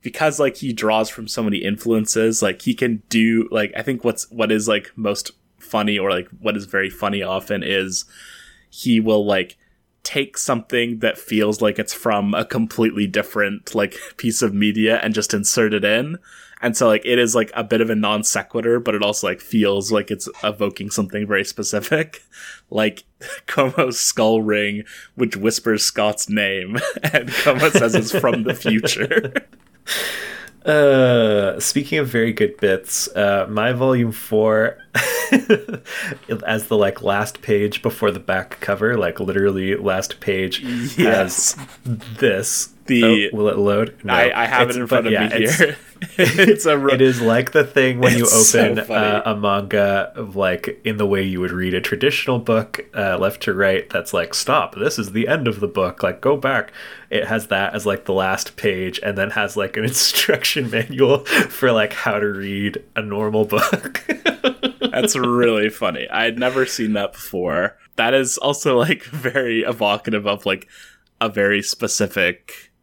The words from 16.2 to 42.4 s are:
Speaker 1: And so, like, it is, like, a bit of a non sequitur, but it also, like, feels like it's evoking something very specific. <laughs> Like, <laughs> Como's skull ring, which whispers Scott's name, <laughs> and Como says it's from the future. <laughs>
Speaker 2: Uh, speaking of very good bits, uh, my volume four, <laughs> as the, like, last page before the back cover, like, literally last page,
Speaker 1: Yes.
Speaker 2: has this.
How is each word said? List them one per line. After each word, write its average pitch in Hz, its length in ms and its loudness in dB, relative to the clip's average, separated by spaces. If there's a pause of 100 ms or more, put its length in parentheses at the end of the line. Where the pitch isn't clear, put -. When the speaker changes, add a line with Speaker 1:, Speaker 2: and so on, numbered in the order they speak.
Speaker 1:
And 117 140 -2
so, 123 100 2
like, 107 180 4
it 123 140 2
is, 117 160 2
like, 113 200 0
a 113 100 -2
bit 110 160 0
of 113 100 2
a 110 60 0
non 107 260 0
sequitur, 117 560 0
but 117 160 -2
it 104 80 0
also, 104 240 -2
like, 95 140 -2
feels 101 500 0
like 104 220 0
it's - 160 -8 (160)
evoking 101 460 -4
something 104 360 -4
very 98 180 2
specific. 110 840 -4
<laughs> - 40 -20 (360)
Like, 107 360 -2 (200)
<laughs> - 220 -14
Como's 131 500 0
skull 110 460 2
ring, 104 400 0 (320)
which 117 220 0
whispers 110 480 0
Scott's - 440 0
name, 98 500 -2 (160)
<laughs> - 180 -4
and 123 200 0
Como 143 380 2
says 117 240 2
it's 113 160 0
from 123 320 2
the 123 120 -2
future. 113 840 0
<laughs> - 40 -20 (1200)
Speaker 2:
Uh, 123 960 4
speaking 147 400 0
of 131 80 0
very 113 240 0
good 107 240 0
bits, - 580 0
uh, 101 340 2
my 107 220 0
volume 123 400 2
four, 110 680 2 (180)
<laughs> - 380 0 (1120)
as 110 220 -2
the, 113 100 0
like, 98 260 0
last 101 380 -2
page 104 420 0
before 110 280 0
the 92 80 -6
back 92 420 -4
cover, 107 380 0
like, 90 220 -2
literally 98 560 0
last 95 440 -2
page, 95 400 -2 (380)
Speaker 1:
Yes. - 560 2
Speaker 2:
has 139 140 -16 (500)
this. 110 540 0 (140)